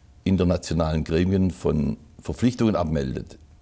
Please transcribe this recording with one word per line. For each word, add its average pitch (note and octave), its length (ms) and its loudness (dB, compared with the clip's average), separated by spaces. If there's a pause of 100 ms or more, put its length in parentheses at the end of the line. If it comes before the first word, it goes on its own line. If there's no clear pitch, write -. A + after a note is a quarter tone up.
(220)
internationalen E2 800 0
Gremien F#2 480 2
von D2+ 460 -2 (240)
Verpflichtungen A#2 560 0
abmeldet. D2 640 -4 (240)